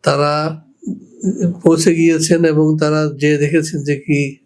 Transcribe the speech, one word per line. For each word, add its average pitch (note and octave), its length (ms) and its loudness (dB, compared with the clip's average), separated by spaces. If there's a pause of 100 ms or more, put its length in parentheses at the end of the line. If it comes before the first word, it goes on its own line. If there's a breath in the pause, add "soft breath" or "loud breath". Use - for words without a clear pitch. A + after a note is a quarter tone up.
তারা D3 300 0 (1300)
পৌঁছে E3 320 4
গিয়েছেন E3 500 2
এবং D#3 320 2
তারা D3+ 400 0
যেয়ে D3 200 0
দেখেছেন D#3 460 -2
যে C#3+ 120 -2
কি C#3 500 -4